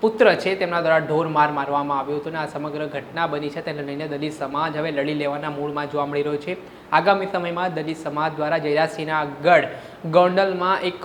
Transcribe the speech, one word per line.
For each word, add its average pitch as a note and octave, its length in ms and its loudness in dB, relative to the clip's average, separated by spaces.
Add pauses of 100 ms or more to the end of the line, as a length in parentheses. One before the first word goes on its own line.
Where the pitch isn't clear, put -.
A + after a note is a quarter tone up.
પુત્ર A3 320 6
છે, F#3+ 220 0
તેમના F3 260 0
દ્વારા D#3+ 160 4
ઢોર D#3 300 2
માર D3+ 240 4
મારવામાં C#3+ 480 0
આવ્યો C#3 160 -4
હતો D3 140 -4
અને D#3+ 100 -6
આ D3+ 60 -2
સમગ્ર D3+ 400 -6
ઘટના D3 420 -4
બની D3 220 -4
છે, D#3+ 120 -8
તેને D3+ 200 -6
લઈને C#3+ 260 -6
દલિત C#3+ 260 -4
સમાજ D3 440 -4
હવે D#3 140 -2
લડી C#3+ 220 0
લેવાના D3 360 -2
મૂડમાં D3 420 -4
જોવા C#3+ 140 0
મળી C#3+ 180 -2
રહ્યો D3 140 -2
છે. F3+ 200 -6 (340)
આગામી F#3+ 340 4
સમયમાં F3 480 -2
દલિત D#3 240 -4
સમાજ D3+ 340 -2
દ્વારા D3+ 260 -2
જયરાજસિંહના D3+ 680 0 (180)
ગઢ D#3 240 6 (440)
ગોંડલમાં F3+ 680 4
એક F3+ 120 -2 (100)